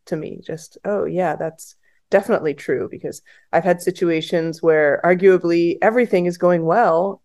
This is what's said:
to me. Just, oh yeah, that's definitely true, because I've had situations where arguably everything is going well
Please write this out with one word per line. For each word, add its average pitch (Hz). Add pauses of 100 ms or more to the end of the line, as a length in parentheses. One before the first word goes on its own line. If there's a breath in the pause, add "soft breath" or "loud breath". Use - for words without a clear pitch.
to 165
me. 156
Just, -
oh 196
yeah, 165
that's - (340)
definitely 190
true, 131
because - (300 soft breath)
I've 170
had 175
situations 165
where 156
arguably 175
everything 214
is 175
going 175
well 185